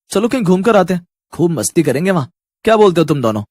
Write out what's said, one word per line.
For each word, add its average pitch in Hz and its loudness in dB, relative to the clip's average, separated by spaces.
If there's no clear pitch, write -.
चलो 202 -2
कहीं 254 -2
घूम 185 2
कर 220 0
आते 190 2
हैं, 175 -6
खूब 170 -2
मस्ती 151 -2
करेंगे 147 -2
वहाँ। 156 -2
क्या 220 2
बोलते 190 4
हो 160 4
तुम 147 -2
दोनों? 110 -2